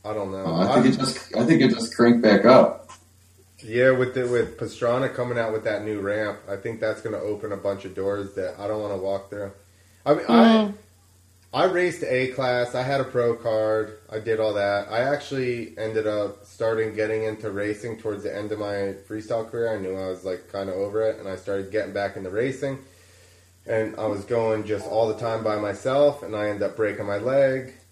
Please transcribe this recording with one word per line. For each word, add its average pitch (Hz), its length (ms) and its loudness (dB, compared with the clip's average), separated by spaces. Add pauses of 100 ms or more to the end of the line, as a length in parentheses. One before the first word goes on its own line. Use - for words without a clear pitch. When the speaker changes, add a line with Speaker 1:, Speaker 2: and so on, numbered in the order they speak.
Speaker 1:
I 107 80 -6
don't 98 180 -4
know. 95 140 -8
Speaker 2:
Oh, 85 160 0
I 123 200 4
think 127 40 6
Speaker 1:
I'm 127 80 8
Speaker 2:
it - 40 -2
just, - 380 -6
I 120 100 2
think 160 160 6
it 123 120 6
just - 220 -4
cranked 120 260 8
back 104 240 6
up. - 440 8 (760)
Speaker 1:
Yeah, 123 280 4
with 127 220 2
the, 123 140 -2
with 120 300 0
Pastrana 123 560 -2
coming 123 240 -4
out 113 160 -2
with 107 100 -4
that 107 220 -2
new 107 160 -4
ramp, 101 380 -4 (100)
I 98 80 -6
think 110 240 -8
that's 110 200 -2
gonna 107 180 -6
open 104 340 -6
a 98 40 -8
bunch 98 280 -6
of 92 100 -12
doors 98 380 -4
that 90 260 -6
I 101 80 -6
don't 107 140 -4
wanna 101 160 -4
walk 95 320 -4
through. 101 220 -10 (540)
I 143 100 6
mean, - 100 -4
Speaker 3:
Mm. 226 480 6 (800)
Speaker 1:
I, 143 100 2
I - 20 6
raced 180 380 0
A 127 260 0
class. 123 460 -2
I 123 60 -2
had 139 180 0
a 131 60 -2
pro 120 300 0
card. 110 640 -2 (100)
I 110 100 -8
did 110 220 -2
all 107 140 0
that. 101 360 0
I 117 100 0
actually 131 760 -4
ended 110 300 -2
up 104 380 -4
starting 113 480 -2
getting 110 300 -2
into 110 280 -6
racing 104 500 -6
towards 104 220 -6
the 104 120 -6
end 104 160 -6
of 104 80 -6
my 101 360 -4 (120)
freestyle 110 420 -6
career. 117 240 -2
I 107 60 -4
knew 95 160 -4
I 95 140 -6
was, 92 160 -8
like, 90 260 -8
kinda 98 220 -6
over 101 300 -2
it, 110 160 -2
and 98 100 -10
I 92 80 -8
started 98 340 -6
getting 101 220 -4
back 101 240 -4
into 95 140 -8
racing. 131 480 -4 (840)
And 110 320 -2
I 107 100 -4
was 101 180 -4
going 110 400 0
just 101 220 -4
all 110 200 2
the 107 100 -2
time 113 240 -4
by 107 160 0
myself, 131 680 2
and 104 120 -8
I 104 140 -2
ended 101 140 -2
up 95 120 -2
breaking 104 300 -2
my 101 140 -2
leg 131 560 0 (160)